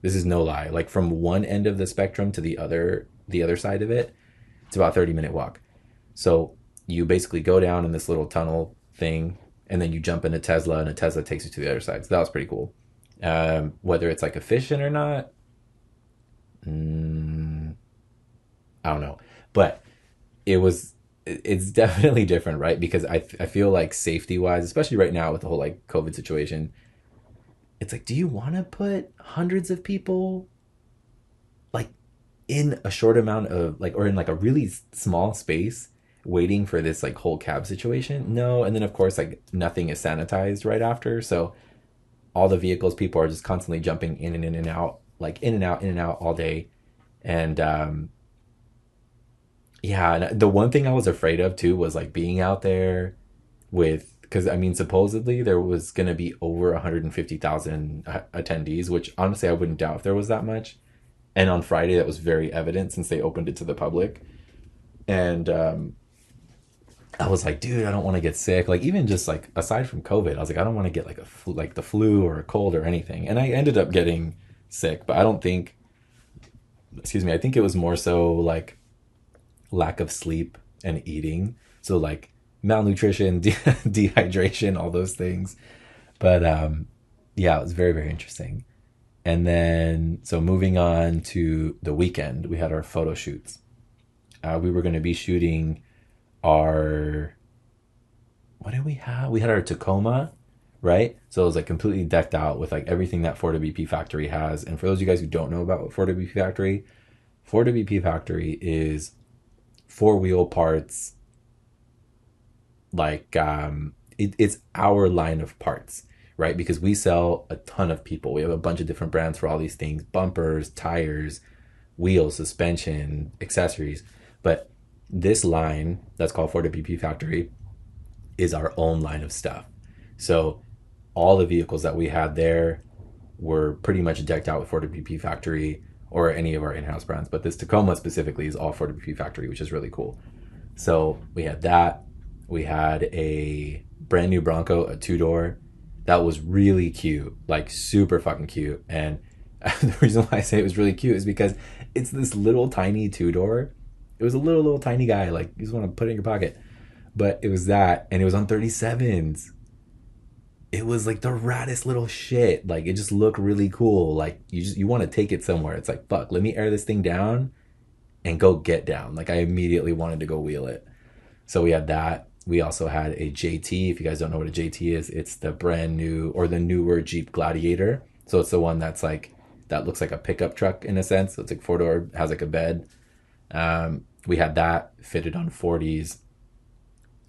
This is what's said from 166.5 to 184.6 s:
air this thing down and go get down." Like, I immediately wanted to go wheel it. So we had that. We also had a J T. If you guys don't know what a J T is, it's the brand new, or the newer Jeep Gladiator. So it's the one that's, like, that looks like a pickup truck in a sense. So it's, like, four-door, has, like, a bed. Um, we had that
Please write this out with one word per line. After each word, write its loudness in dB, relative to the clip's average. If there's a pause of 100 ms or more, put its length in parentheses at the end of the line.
air 0
this -2
thing 0
down 0 (760)
and -2
go 8
get -2
down." -6
Like, -8
I 0
immediately 2
wanted -4
to -6
go -4
wheel -4
it. -10 (600)
So 0
we 4
had 2
that. -2 (200)
We 2
also -2
had -2
a -6
J -4
T. -2
If -4
you -6
guys -4
don't -4
know -4
what -4
a -8
J -4
T -2
is, -4
it's -8
the -6
brand -2
new, -4
or 0
the 0
newer 2
Jeep -6
Gladiator. 0 (240)
So 2
it's 0
the 4
one 2
that's, -6
like, -6 (320)
that -2
looks -4
like -4
a -6
pickup -4
truck -2
in -2
a 2
sense. 2
So -10
it's, -10
like, -10
four-door, 0
has, -2
like, -4
a -4
bed. -2 (640)
Um, -2 (200)
we 2
had 2
that 0